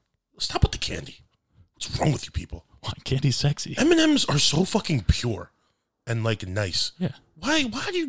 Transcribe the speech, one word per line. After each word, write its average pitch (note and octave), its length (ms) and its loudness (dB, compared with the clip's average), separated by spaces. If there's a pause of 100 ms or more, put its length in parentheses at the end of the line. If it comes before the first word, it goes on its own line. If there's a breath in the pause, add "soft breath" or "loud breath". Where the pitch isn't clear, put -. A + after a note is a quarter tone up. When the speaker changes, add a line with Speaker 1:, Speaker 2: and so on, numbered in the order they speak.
(380)
Speaker 1:
Stop - 260 -2
with - 80 6
the - 60 -4
candy. - 420 -8 (540)
What's - 260 -6
wrong D#3 120 4
with - 140 -2
you - 60 -12
people? E2 340 -8 (160)
Speaker 2:
Why? - 100 -10 (120)
Candy's C3 320 0
sexy. C#3+ 420 -2
Speaker 1:
M D4+ 140 4
and E4+ 80 6
M's D#4 260 4
are D3 140 2
so D#3 260 4
fucking D#3+ 420 0
pure - 440 0 (560)
and, A2+ 160 -2
like, A2 240 0
nice. F#2+ 500 -2
Speaker 2:
Yeah. F3 120 -2 (260)
Speaker 1:
Why, C#4 280 0
why A#3+ 280 -6
do F4+ 60 -2
you, E4 120 -2